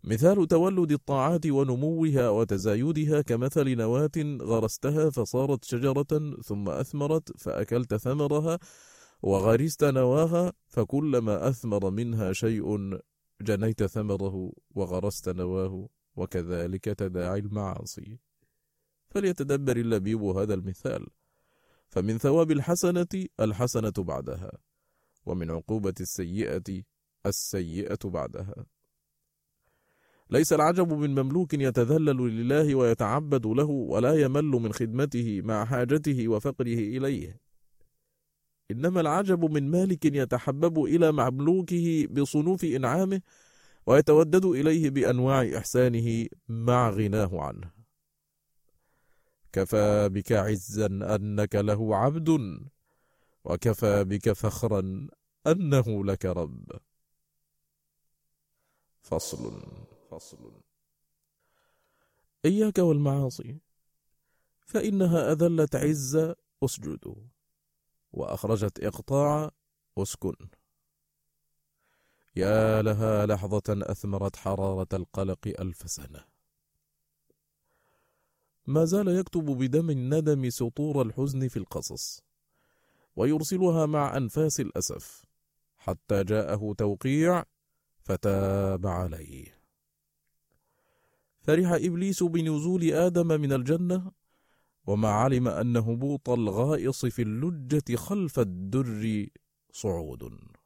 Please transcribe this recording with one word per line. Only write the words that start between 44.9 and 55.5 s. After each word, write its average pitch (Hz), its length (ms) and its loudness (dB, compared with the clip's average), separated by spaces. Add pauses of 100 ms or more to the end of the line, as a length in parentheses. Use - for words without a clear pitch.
بأنواع 127 680 2
إحسانه 117 680 2 (220)
مع 117 420 2
غناه 98 500 0
عنه. 71 320 -8 (1800)
كفى 104 560 2
بك 98 240 -2
عزا 104 540 0
أنك 104 680 -2
له 104 420 0
عبد، 143 640 0 (840)
وكفى 101 600 2
بك 101 280 0
فخرا 104 760 -2 (380)
أنه 131 580 2